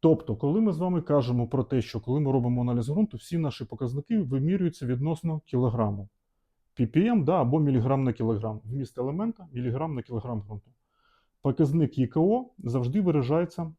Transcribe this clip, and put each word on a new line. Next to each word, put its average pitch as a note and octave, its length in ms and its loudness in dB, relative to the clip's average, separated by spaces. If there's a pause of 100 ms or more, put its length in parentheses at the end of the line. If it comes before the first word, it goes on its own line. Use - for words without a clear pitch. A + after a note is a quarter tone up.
Тобто, D#3+ 340 4
коли D3 240 0
ми G#3+ 120 2
з D#3 60 -4
вами F3+ 240 0
кажемо B2 460 2
про C3 160 0
те, B2 180 0
що - 180 -6
коли C3+ 200 -2
ми C#3 120 0
робимо B2 280 2
аналіз A#2+ 300 -2
ґрунту, G3+ 260 0
всі E3+ 220 -6
наші C#3+ 260 -4
показники C3+ 580 -4
вимірюються D3+ 640 0
відносно D#3 540 -2
кілограму. G#2+ 680 0 (680)
Пі B2 120 0
Пі E3+ 200 2
Ем, A3+ 180 2
да, E3+ 160 2
або C3 200 2
міліграм C3+ 440 2
на B2 80 2
кілограм. A2 520 -2
Вміст B2+ 340 -8
елемента — F3 540 -6
міліграм B2+ 420 -4
на A#2+ 80 -6
кілограм A#2 400 -6
ґрунту. G#2 280 -14 (720)
Показник C#3+ 560 2
Є C3 80 4
К D#3 140 0
О A#3 380 2
завжди B2 420 -2
виражається D#3+ 800 0